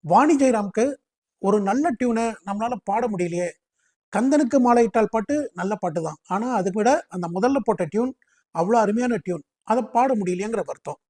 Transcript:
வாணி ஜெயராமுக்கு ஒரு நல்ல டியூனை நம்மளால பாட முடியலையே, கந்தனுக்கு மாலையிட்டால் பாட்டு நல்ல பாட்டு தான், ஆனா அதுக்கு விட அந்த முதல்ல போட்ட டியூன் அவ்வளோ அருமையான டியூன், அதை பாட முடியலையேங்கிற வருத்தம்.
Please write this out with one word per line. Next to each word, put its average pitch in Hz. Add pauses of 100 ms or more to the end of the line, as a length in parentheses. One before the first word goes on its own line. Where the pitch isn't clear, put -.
வாணி 240
ஜெயராமுக்கு 220 (540)
ஒரு 208
நல்ல 254
டியூனை 233 (220)
நம்மளால 220 (100)
பாட 226
முடியலையே, 175 (680)
கந்தனுக்கு 269
மாலையிட்டால் 240
பாட்டு 277
நல்ல 190
பாட்டு 170
தான், 151
ஆனா 226
அதுக்கு 190
விட 220 (180)
அந்த 175
முதல்ல 247
போட்ட 185
டியூன் 247 (460)
அவ்வளோ 196
அருமையான 226
டியூன், 175 (180)
அதை 233
பாட 254
முடியலையேங்கிற 196
வருத்தம். -